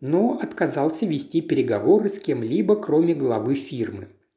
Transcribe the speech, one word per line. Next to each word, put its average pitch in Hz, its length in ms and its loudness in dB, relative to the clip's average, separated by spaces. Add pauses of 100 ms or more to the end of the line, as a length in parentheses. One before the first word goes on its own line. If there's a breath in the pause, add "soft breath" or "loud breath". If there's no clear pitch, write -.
но 185 360 0
отказался 156 680 -2
вести 160 340 -2
переговоры 139 680 2
с - 80 -8
кем-либо, 147 580 0
кроме 170 380 2
главы 127 400 0
фирмы. 101 540 -6 (280)